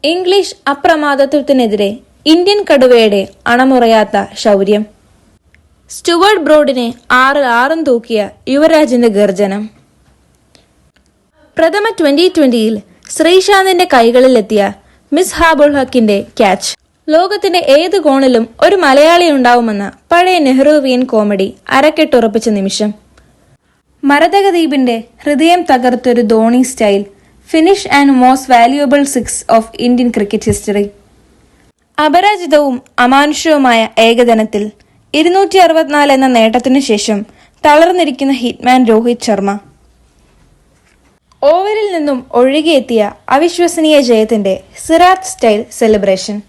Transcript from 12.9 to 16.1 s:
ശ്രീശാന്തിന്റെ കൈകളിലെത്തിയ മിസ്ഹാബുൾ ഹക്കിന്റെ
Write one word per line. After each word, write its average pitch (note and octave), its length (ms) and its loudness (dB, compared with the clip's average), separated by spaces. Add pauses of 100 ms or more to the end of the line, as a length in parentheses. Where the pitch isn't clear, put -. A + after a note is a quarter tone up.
ശ്രീശാന്തിന്റെ F#4 840 2
കൈകളിലെത്തിയ A#3 800 2 (400)
മിസ്ഹാബുൾ D#4 640 0
ഹക്കിന്റെ A#3 520 -2 (120)